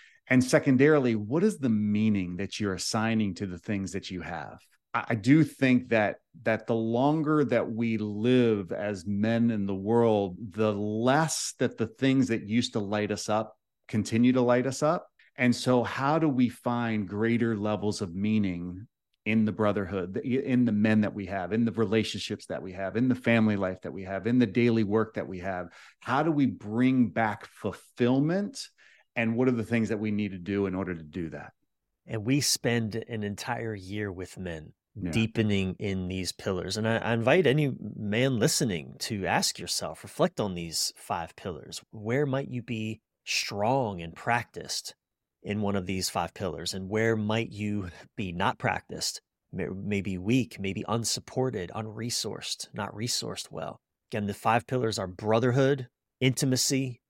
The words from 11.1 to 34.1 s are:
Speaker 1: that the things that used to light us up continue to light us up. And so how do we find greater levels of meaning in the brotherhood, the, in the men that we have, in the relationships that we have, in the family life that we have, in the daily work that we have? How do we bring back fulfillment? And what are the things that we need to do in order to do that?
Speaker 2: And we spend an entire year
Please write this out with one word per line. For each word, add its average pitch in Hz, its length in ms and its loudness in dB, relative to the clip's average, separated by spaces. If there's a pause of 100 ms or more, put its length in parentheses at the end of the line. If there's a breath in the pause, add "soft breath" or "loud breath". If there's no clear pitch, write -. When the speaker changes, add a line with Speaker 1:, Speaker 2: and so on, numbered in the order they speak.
Speaker 1:
that 127 180 0
the 113 80 0
things 131 400 2
that 113 160 0
used 113 300 0
to 117 80 -2
light 104 320 -2
us - 160 -4
up 110 280 0 (300)
continue 117 460 4
to 127 80 4
light 123 260 4
us 131 160 -4
up. 156 240 2 (300 soft breath)
And 123 180 4
so 127 300 2
how 139 340 0
do 160 100 4
we 127 200 4
find 113 600 -2
greater 113 480 2
levels 104 440 -2
of 90 120 -4
meaning 95 760 0 (380)
in 110 180 4
the 107 80 2
brotherhood, 95 640 0
the, 120 300 -2
in 123 200 4
the 117 80 2
men 107 300 4
that 104 120 -2
we 101 120 -6
have, 90 260 -4
in 113 120 2
the 113 60 2
relationships 107 760 -2
that 71 160 -6
we 92 100 -10
have, 95 240 -6
in 127 120 4
the 127 60 4
family 113 400 4
life 95 280 -2
that 82 100 -8
we 95 100 -10
have, 95 240 -6
in 123 140 4
the 120 60 6
daily 113 360 2
work 107 320 0
that 87 140 -6
we 92 100 -10
have? 90 300 -6 (320 loud breath)
How 131 240 0
do 165 80 2
we 143 140 2
bring 117 640 2
back 107 360 -2
fulfillment? 139 1120 -2 (600 soft breath)
And 113 160 0
what 127 140 2
are 131 40 4
the 113 120 -2
things 113 240 0
that 107 80 -2
we 107 140 -4
need 104 220 -2
to 95 60 -8
do 98 280 0
in 92 80 -2
order 92 200 -4
to 82 80 -10
do 78 280 -8
that? 73 240 -14 (520)
Speaker 2:
And 110 200 -6
we 135 160 2
spend 113 640 0
an 113 160 -6
entire 113 500 -6
year 101 380 -6